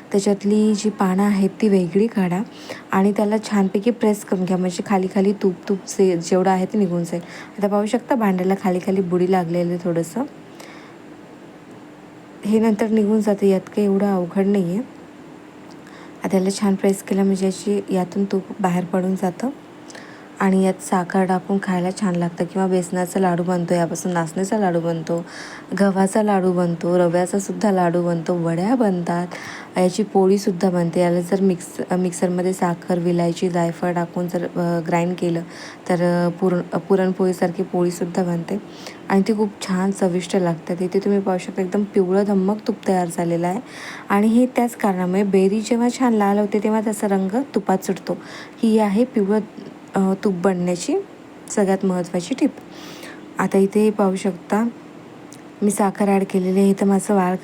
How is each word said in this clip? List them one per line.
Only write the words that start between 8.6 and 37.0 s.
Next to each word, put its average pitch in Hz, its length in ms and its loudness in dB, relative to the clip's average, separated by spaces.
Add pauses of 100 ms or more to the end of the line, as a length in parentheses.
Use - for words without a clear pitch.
खाली 180 240 0
खाली 190 140 0
बुडी 180 320 2
लागलेली 175 400 0
आहे 180 120 -4
थोडंसं. 170 380 -2 (2250)
हे 214 160 4
नंतर 220 280 2
निघून 214 320 2
जातं, 208 260 2
यात 190 140 4
काही 208 240 -2
एवढं 196 300 2
अवघड 185 320 0
नाही 202 180 2
आहे. 196 400 -6 (1200)
आता 190 120 0
याला 185 140 2
छान 196 240 0
प्रेस 196 280 0
केलं 196 220 0
म्हणजे 190 220 2
याची, 196 480 -2
यातून 185 300 0
तूप 196 180 -2 (180)
बाहेर 180 240 0
पडून 185 320 -2
जातं 190 320 -2 (920)
आणि 190 240 4
यात 190 180 0
साखर 185 420 0
टाकून 185 380 -2
खायला 180 260 -2 (120)
छान 180 160 0
लागतं 175 280 -2
किंवा 190 220 -2
बेसनाचा 180 540 -2
लाडू 180 220 2
बनतो, 175 320 0
यापासून 170 380 -2
नाचणीचा 180 460 -2
लाडू 175 220 2
बनतो, 170 440 -4 (560)
गव्हाचा 196 420 2
लाडू 190 300 2
बनतो, 175 460 0
रव्याचा 180 400 2
सुद्धा 196 320 -2
लाडू 180 320 2
बनतो, 170 320 -2
वड्या 170 400 0
बनतात, 175 520 0 (520)
याची 185 240 2
पोळीसुद्धा 196 680 2
बनते. 175 300 0
याला 175 200 2
जर 185 200 -2
मिक्स-, 190 500 0
अ, 185 60 0
मिक्सरमध्ये 180 560 0
साखर, 175 460 -2
विलायची, 170 520 0
जायफळ 170 420 -2
टाकून 175 360 -4
जर, 175 160 -4
अ, 175 420 -2
ग्राइंड 175 320 0
केलं 170 220 -2 (480)
तर, 175 380 2
अ, - 20 2
पुरण-, 175 340 0 (100)
अ, 165 60 -2
पुरणपोळीसारखी 185 840 0